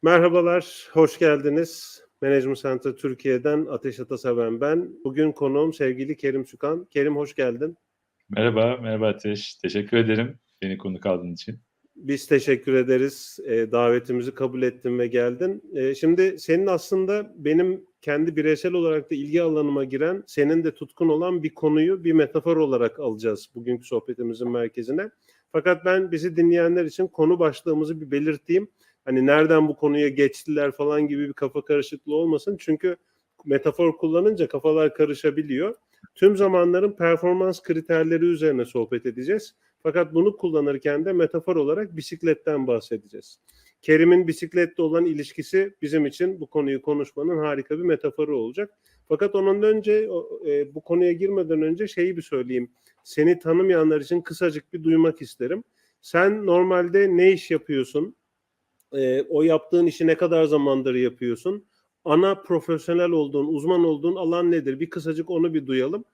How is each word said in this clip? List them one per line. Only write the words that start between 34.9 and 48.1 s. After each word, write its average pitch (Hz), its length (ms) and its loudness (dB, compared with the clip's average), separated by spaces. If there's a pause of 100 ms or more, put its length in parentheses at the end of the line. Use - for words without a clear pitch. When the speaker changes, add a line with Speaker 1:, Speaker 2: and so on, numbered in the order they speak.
Speaker 1:
karışabiliyor. 151 800 -2 (400)
Tüm 202 220 6
zamanların 185 560 2
performans 180 720 0
kriterleri 160 600 0
üzerine 151 400 2
sohbet 120 420 -4
edeceğiz. 135 480 -6 (280)
Fakat 160 320 -2
bunu 196 220 2
kullanırken 147 680 -2
de 196 80 -4
metafor 170 440 0
olarak 165 400 -2
bisikletten 156 720 -2
bahsedeceğiz. 110 760 -6 (420)
Kerim'in 170 460 6
bisikletle 170 540 -2
olan 165 220 0
ilişkisi 170 800 -4
bizim 151 240 0
için 180 340 -4
bu 147 60 -10
konuyu 139 360 -2
konuşmanın 147 560 -4
harika 151 400 -4
bir 175 40 -6
metaforu 151 560 -2